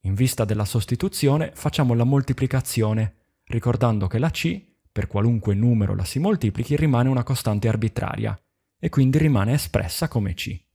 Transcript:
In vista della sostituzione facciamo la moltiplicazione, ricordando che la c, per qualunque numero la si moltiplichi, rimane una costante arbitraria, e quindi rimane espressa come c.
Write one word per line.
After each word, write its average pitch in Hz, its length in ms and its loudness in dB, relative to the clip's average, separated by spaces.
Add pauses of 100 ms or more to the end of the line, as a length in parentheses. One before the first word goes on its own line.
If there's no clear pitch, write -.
In 95 100 -2
vista 120 300 0
della 104 200 0
sostituzione 139 880 0
facciamo 135 400 0
la 117 100 2
moltiplicazione, 123 1120 0 (280)
ricordando 113 640 0
che 113 120 -2
la 156 120 0
c, 175 340 -4 (260)
per 101 180 -4
qualunque 104 460 0
numero 107 400 2
la 95 100 -2
si - 140 -4
moltiplichi, 147 580 0
rimane 131 320 2
una 127 160 2
costante 113 440 0
arbitraria, 107 720 -2 (380)
e 165 100 -4
quindi 135 300 2
rimane 123 340 2
espressa 139 560 -2
come 95 260 -2
c. - 240 -8 (160)